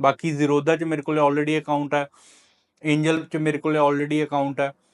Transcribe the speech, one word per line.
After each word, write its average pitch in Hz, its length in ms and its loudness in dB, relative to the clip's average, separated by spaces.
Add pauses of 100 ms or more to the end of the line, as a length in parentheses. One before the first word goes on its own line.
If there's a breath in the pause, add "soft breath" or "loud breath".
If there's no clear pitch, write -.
ਬਾਕੀ 139 360 2
Zerodha 147 420 2
'ਚ 165 60 -4
ਮੇਰੇ 156 180 -4
ਕੋਲੇ 151 180 -2
already 147 380 2
ਅਕਾਊਂਟ 147 360 -2
ਹੈ, 143 120 0 (880 soft breath)
Angel 160 300 0
'ਚ - 120 -8
ਮੇਰੇ 156 220 -2
ਕੋਲੇ 151 200 0
already 147 460 0
ਅਕਾਊਂਟ 139 360 -4
ਹੈ, 139 120 -2 (220)